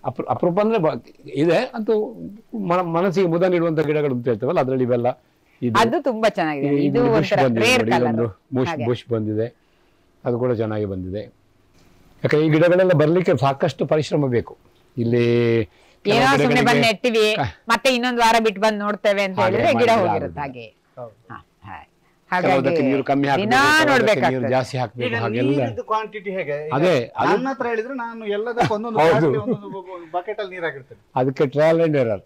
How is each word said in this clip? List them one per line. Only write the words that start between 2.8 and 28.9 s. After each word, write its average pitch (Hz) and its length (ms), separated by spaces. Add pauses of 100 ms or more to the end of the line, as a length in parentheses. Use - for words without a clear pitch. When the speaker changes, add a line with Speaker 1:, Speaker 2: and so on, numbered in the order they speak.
Speaker 1:
ಮನಸ್ಸಿಗೆ 180 340
ಮುದ 170 160
ನೀಡುವಂತ 170 380
ಗಿಡಗಳು 147 340
ಅಂತ 123 140
ಹೇಳ್ತೇವಲ್ಲ, 127 320
ಅದ್ರಲ್ಲಿ 131 240
ಇವೆಲ್ಲ 120 380 (400)
ಇದು. 120 160
Speaker 2:
ಅದು 233 240
ತುಂಬಾ 220 260
ಚೆನ್ನಾಗಿದೆ. 151 400
Speaker 1:
ಈ 143 180
Speaker 2:
ಇದು 143 160
Speaker 1:
ಬುಷ್ - 300
Speaker 2:
ಒಂಥರ - 120
Speaker 1:
ಬಂದಿದೆ 113 220
Speaker 2:
ರೇರ್ 247 120
Speaker 1:
ನೋಡಿ, 110 120
Speaker 2:
ಕಲರ್. 175 120
Speaker 1:
ಇದೊಂದು 113 380 (140)
ಬುಷ್, 127 140
Speaker 2:
ಹಾಗೆ. 151 160
Speaker 1:
ಬುಷ್ 120 260
ಬಂದಿದೆ, 110 440 (720)
ಅದು 123 140
ಕೂಡ 127 140
ಚೆನ್ನಾಗಿ 107 320
ಬಂದಿದೆ. 95 380 (1000)
ಯಾಕಂದ್ರೆ 151 220
ಈ 156 40
ಗಿಡಗಳೆಲ್ಲ 175 420
ಬರ್ಲಿಕ್ಕೆ 170 440
ಸಾಕಷ್ಟು 143 500
ಪರಿಶ್ರಮ 151 400
ಬೇಕು. 117 320 (400)
ಇಲ್ಲಿ 117 280 (760)
ಕೆಲವು 208 140
Speaker 2:
ಏನೋ 254 80
ಸುಮ್ನೆ 269 200
Speaker 1:
ಗಿಡಗಳಿಗೆ 247 200
Speaker 2:
ಬಂದ್ 240 140
ನೆಟ್ಟಿವಿ, 220 560
Speaker 1:
ಕ-, 180 40 (280)
Speaker 2:
ಮತ್ತೆ 233 260
ಇನ್ನೊಂದು 240 260
ವಾರ 226 240
ಬಿಟ್ಟು 196 160
ಬಂದ್ 214 180
ನೋಡ್ತೇವೆ 208 440
ಅಂತ 190 160
Speaker 1:
ಹಾಗೆ 190 180
Speaker 2:
ಹೇಳಿದ್ರೆ 277 220
ಗಿಡ 233 120
Speaker 1:
ಮಾಡಿದ್ರೆ 214 180
Speaker 2:
ಹೋಗಿರುತ್ತೆ 143 320
Speaker 1:
ಆಗುದಿಲ್ಲ. 123 280
Speaker 2:
ಹಾಗೆ. - 320
Speaker 3:
ಹೌದು. 113 340
Speaker 2:
ಹಾ, - 120 (180)
ಹಾ. - 760
Speaker 1:
ಕೆಲವುದಕ್ಕೆ 175 300
Speaker 2:
ಹಾಗಾಗಿ 139 220
Speaker 1:
ನೀರು 135 120
ಕಮ್ಮಿ 139 240
ಹಾಕ್ಬೇಕು, 185 220
Speaker 2:
ದಿನಾ 262 120
Speaker 1:
ಕೆಲವುದಕ್ಕೆ 302 300
Speaker 2:
ನೋಡ್ಬೇಕಾಗ್ತದೆ. 196 460
Speaker 1:
ನೀರು 123 120
ಜಾಸ್ತಿ 127 280
ಹಾಕ್ಬೇಕು, 120 360
Speaker 3:
ಈಗ - 20
Speaker 1:
ಹಾಗೆಲ್ಲ. 143 440
Speaker 3:
ನೀರಿದ್ದು 208 240
ಕ್ವಾಂಟಿಟಿ 214 460
ಹೇಗೆ? 151 360
ಈಗ 156 60
Speaker 1:
ಅದೇ, 147 440
ಅದು 123 160
Speaker 3:
ನನ್ನ 254 160
ಹತ್ರ 247 180
ಹೇಳಿದ್ರೆ 233 280
ನಾನು 226 320
ಎಲ್ಲದಕ್ಕೂ 220 480
ಒಂದೊಂದು 220 240